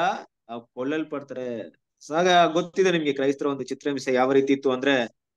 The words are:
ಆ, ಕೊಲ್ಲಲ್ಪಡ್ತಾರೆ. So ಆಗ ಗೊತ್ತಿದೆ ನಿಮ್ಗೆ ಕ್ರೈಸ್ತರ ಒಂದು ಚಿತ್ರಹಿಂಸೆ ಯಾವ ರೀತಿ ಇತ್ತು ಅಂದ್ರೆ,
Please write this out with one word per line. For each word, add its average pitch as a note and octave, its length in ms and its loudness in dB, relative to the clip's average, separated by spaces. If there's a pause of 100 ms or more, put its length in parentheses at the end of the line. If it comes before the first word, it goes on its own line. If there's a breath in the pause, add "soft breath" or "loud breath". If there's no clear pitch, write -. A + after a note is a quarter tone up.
(480)
ಆ, A#2 100 -12
ಕೊಲ್ಲಲ್ಪಡ್ತಾರೆ. B2+ 1080 -8 (400)
So C#3+ 60 -10
ಆಗ F3 380 4
ಗೊತ್ತಿದೆ F3+ 400 0
ನಿಮ್ಗೆ D3+ 200 0
ಕ್ರೈಸ್ತರ C#3 340 0
ಒಂದು C3+ 160 -4
ಚಿತ್ರಹಿಂಸೆ C3+ 520 -4
ಯಾವ B2+ 180 2
ರೀತಿ C#3 200 4
ಇತ್ತು C3+ 180 0
ಅಂದ್ರೆ, B2+ 340 2 (320)